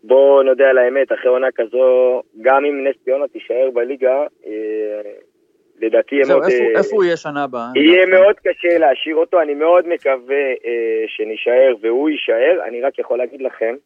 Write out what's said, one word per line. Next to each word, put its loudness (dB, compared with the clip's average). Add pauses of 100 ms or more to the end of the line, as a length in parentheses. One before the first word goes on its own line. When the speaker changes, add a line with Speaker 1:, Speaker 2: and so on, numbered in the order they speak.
Speaker 1:
בוא 4
נודה 2
על 2
האמת, 0
אחרי -2
עונה 0
כזו, 0 (200)
גם 2
אם -4
נס -4 (100)
ציונה -4
תישאר -4
בליגה, -2 (220)
אה, -8 (800)
לדעתי 0
יהיה 2
Speaker 2:
זהו, 4
Speaker 1:
מאוד, 0
Speaker 2:
איפה, 2
Speaker 1:
אה, 2
Speaker 2:
איפה -2
הוא 2
יהיה 0
שנה -6
הבאה? -8 (100)
Speaker 1:
יהיה 4 (100)
Speaker 2:
לדעתך? 0
Speaker 1:
מאוד 6 (100)
קשה -2
להשאיר 0
אותו, 0
אני -4
מאוד 2
מקווה, -4 (280)
אה, -4
שנישאר 0
והוא 0
יישאר. -2
אני -10
רק -4
יכול -6
להגיד -8
לכם -6 (120)